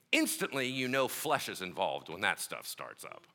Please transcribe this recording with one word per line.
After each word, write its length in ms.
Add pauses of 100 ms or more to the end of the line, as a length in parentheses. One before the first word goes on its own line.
(120)
instantly 560
you 200
know 200
flesh 400
is 120
involved 480
when 120
that 200
stuff 260
starts 380
up, 300